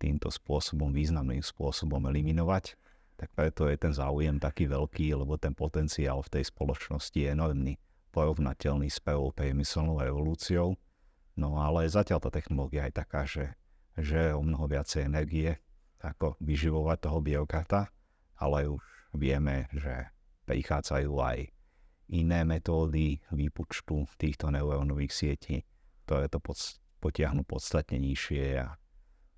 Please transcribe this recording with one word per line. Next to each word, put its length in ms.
týmto 320
spôsobom, 560
významným 560
spôsobom 640
eliminovať. 720
Tak 160
preto 320
je 80
ten 160
záujem 480
taký 240
veľký, 480
lebo 240
ten 160
potenciál 720
v 160
tej 80
spoločnosti 640
je 160
enormný, 480
porovnateľný 720
s 160
prvou 320
priemyselnou 640
revolúciou. 720
No 240
ale 320
zatiaľ 320
tá 80
technológia 560
je 80
taká, 320
že, 240
že 320
o 80
mnoho 240
viacej 400
energie, 560
ako 400
vyživovať 580
toho 220
byrokrata, 720
ale 260
už 160
vieme, 560
že 380
prichádzajú 720
aj 160
iné 320
metódy 880
výpočtu 880
týchto 320
neurónových 640
sietí, 480
ktoré 240
to 160
pod-, 400
potiahnu 480
podstatne 560
nižšie 560
a 160